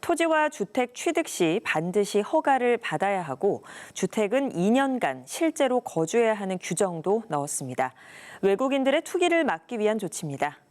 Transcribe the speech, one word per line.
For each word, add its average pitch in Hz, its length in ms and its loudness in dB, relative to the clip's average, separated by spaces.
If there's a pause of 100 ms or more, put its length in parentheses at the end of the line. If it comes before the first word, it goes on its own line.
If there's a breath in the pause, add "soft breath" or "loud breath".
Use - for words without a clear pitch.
토지와 320 480 2
주택 240 440 -4
취득 330 320 -2
시 175 380 0
반드시 196 560 0
허가를 247 560 2
받아야 185 460 -2
하고 151 420 -2 (280 loud breath)
주택은 220 600 0
이 180 160 2
년간 233 560 0
실제로 277 540 0
거주해야 220 520 2
하는 190 280 -4
규정도 185 640 -2
넣었습니다. 139 680 -4 (500 loud breath)
외국인들의 269 600 2
투기를 339 400 2
막기 214 380 -2
위한 214 180 2
조치입니다. 147 600 -6 (100)